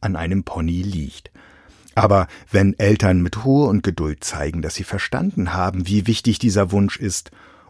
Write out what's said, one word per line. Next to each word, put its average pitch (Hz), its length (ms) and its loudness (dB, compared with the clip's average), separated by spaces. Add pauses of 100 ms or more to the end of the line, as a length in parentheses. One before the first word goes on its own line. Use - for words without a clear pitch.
an 98 120 -2
einem 85 300 -2
Pony 85 380 -4
liegt. 85 480 -8 (640)
Aber 98 340 4 (220)
wenn 98 280 4
Eltern 101 440 4
mit 107 240 -4
Ruhe 139 220 4
und 98 140 2
Geduld 80 400 -4
zeigen, 78 380 -6
dass 78 140 -6
sie 92 100 -8
verstanden 104 680 -4
haben, 92 320 -2
wie 98 200 0
wichtig 113 320 0
dieser 98 340 2
Wunsch 98 260 2
ist - 320 -6 (380)